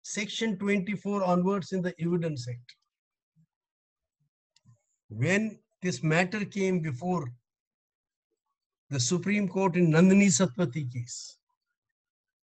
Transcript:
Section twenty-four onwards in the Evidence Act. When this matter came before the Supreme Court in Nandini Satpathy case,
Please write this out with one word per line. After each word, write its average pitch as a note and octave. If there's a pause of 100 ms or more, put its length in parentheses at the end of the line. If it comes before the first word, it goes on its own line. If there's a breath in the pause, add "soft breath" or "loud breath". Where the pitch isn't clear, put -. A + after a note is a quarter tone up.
Section G#3
twenty-four G3+
onwards F3+
in F#3
the F3
Evidence E3
Act. - (2250)
When F#3 (240)
this F3+
matter F#3
came F#3+
before D#3+ (1600)
the C#3
Supreme F#3
Court F#3
in F3
Nandini F#3+
Satpathy E3+
case, - (1080)